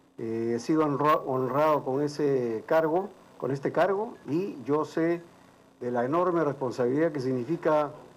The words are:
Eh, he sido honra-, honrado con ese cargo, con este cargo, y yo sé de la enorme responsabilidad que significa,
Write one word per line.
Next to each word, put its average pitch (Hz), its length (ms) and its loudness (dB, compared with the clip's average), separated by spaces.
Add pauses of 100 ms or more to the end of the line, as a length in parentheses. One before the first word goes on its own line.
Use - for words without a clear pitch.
(160)
Eh, 117 400 -2
he - 20 -6
sido 156 260 2
honra-, 147 400 2
honrado 139 600 2
con 135 180 -2
ese 135 640 0
cargo, 160 440 2 (260)
con - 160 -4
este 139 180 -4
cargo, 196 460 0 (100)
y 160 380 -4
yo 147 200 0
sé 170 380 -2 (560)
de 123 140 -6
la 120 120 0
enorme 170 380 2
responsabilidad 139 680 0
que 147 80 -4
significa, 143 720 0 (240)